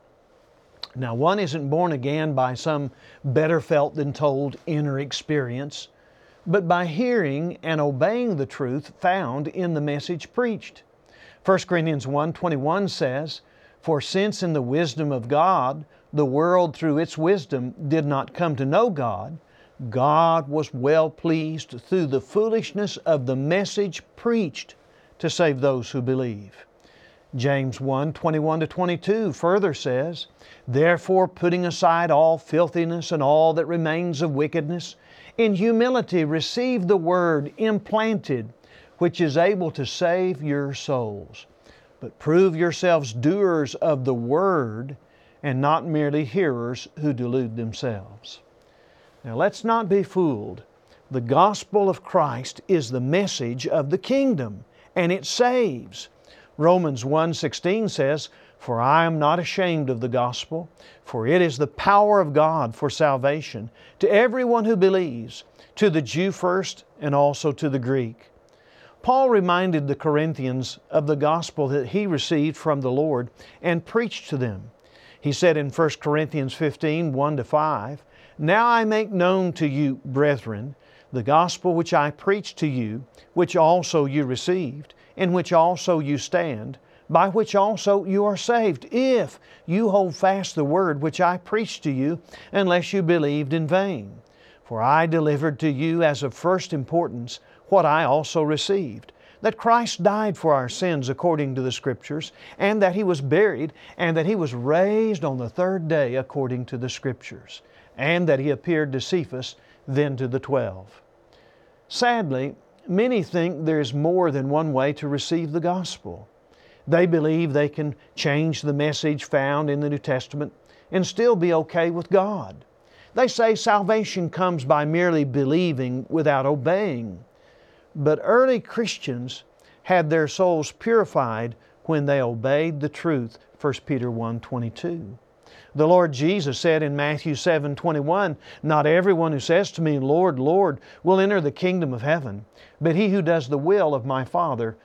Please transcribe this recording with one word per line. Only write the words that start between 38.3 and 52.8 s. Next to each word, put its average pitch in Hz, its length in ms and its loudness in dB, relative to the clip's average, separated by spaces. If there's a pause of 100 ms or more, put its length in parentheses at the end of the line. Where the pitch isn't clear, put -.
which 175 240 0
is 147 160 2
able 180 320 2
to 139 160 -6
save 180 560 -2
your 143 320 -2
souls. 110 720 -6 (540)
But - 180 -14
prove 170 380 4
yourselves 160 580 0
doers 160 600 2
of 139 300 0
the 131 100 2
word, 131 840 -2 (460)
and 131 180 -2
not 147 240 2
merely 151 400 0
hearers 123 640 -2 (120)
who 151 140 0
delude 120 420 -2
themselves." 107 840 -8 (840)
Now, 113 120 -10
let's 202 300 -2
not 226 240 0
be 196 140 2
fooled. 127 600 -4 (480)
The 131 100 -4
gospel 190 680 2
of - 140 -2
Christ 135 680 -2
is 151 200 2